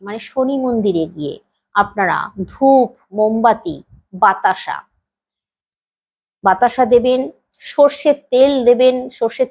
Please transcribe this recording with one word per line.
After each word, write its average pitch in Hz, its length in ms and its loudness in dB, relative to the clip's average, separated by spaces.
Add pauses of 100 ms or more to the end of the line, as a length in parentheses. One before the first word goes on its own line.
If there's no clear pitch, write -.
মানে 202 180 -12
শনি 262 400 -4
মন্দিরে 208 460 -2
গিয়ে 151 280 -10 (420)
আপনারা 202 420 -2 (300)
ধূপ, 269 420 2 (240)
মোমবাতি, 214 640 0 (360)
বাতাসা, 190 640 -2 (1700)
বাতাসা 226 420 2
দেবেন, 247 360 2 (420)
সর্ষের 285 540 2 (120)
তেল 262 220 4 (140)
দেবেন। 247 300 4 (140)
সর্ষের 240 420 -4